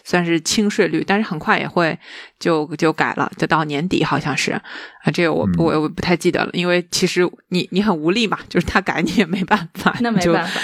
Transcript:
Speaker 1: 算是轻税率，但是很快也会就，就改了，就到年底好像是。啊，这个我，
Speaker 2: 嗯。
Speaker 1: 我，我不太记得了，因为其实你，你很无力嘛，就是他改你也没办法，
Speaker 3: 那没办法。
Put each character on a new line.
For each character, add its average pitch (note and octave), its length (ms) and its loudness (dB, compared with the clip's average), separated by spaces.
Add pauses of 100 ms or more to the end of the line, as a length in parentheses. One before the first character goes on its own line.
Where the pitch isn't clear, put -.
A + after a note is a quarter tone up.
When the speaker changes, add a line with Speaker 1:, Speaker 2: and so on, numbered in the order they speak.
Speaker 1:
算 F3+ 220 0
是 E3 120 2
轻 G3+ 300 0
税 G3+ 200 2
率， D#3+ 180 0
但 G3 120 2
是 G#3+ 80 -2
很 D#3+ 120 -6
快 F#3+ 200 0
也 C#3 80 -4
会 D#3 320 0 (400)
就， D#3+ 280 0 (100)
就 D#3+ 160 2
改 C3+ 220 0
了， - 240 -2
就 - 80 0
到 D#3+ 180 2
年 D3+ 240 -2
底 - 160 2
好 D3 160 0
像 C#3 160 -4
是。 - 160 -2
啊， - 580 -8
这 D#3 120 0
个 D#3+ 100 2
我， E3 140 0
Speaker 2:
嗯。 F3+ 100 2
Speaker 1:
我， D#3+ 240 2
我 D3+ 80 0
不 - 140 -8
太 F3+ 120 2
记 E3+ 160 0
得 - 140 2
了， - 80 -6
因 F3 160 -2
为 F3 220 2
其 - 160 -2
实 F3 200 2 (220)
你， F3+ 240 -2
你 F#3 100 2
很 G3+ 140 2
无 D#3 140 0
力 A3 160 2
嘛， E3+ 120 -2 (120)
就 F#3 100 0
是 - 60 0
他 - 120 2
改 D#3+ 220 -2
你 F3 120 0
也 F#3+ 120 4
没 F#3 200 -2
办 F3 280 0
法， - 280 -2
Speaker 3:
那 A#3+ 100 0
没 G3+ 160 2
办 E3+ 200 2
法。 - 180 -4